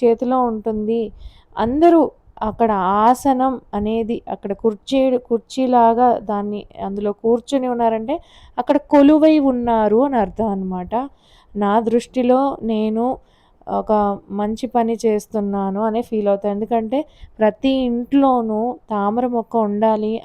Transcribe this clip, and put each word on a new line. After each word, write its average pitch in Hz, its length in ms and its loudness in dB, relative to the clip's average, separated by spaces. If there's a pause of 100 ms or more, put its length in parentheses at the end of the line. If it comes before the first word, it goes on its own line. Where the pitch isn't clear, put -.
చేతిలో 247 380 2
ఉంటుంది. 220 680 -4 (460)
అందరూ 302 520 4 (320)
అక్కడ 220 300 0
ఆసనం 240 880 0 (140)
అనేది 220 540 -4
అక్కడ 202 240 -8
కుర్చీ, 254 680 0
కుర్చీలాగా 240 1000 2
దాన్ని 208 480 -6 (180)
అందులో 202 280 -4
కూర్చుని 240 560 -2
ఉన్నారంటే 233 520 -2 (380)
అక్కడ - 180 2
కొలువై 302 600 6
ఉన్నారు 240 680 2
అని 277 120 -2
అర్థం 214 300 -2
అన్నమాట. 190 600 -4 (480)
నా 202 240 2
దృష్టిలో 247 840 0
నేను 220 560 -2 (500)
ఒక 202 500 -2 (120)
మంచి 208 360 -6
పని 226 300 -2 (100)
చేస్తున్నాను 202 760 -2
అనే 220 220 -2
ఫీల్ 214 260 -4
అవుతాను. 202 260 -2
ఎందుకంటే 226 500 -2 (340)
ప్రతి 214 300 0
ఇంట్లోనూ 247 1080 0 (140)
తామర 214 360 0
మొక్క 233 300 -4
ఉండాలి 214 680 0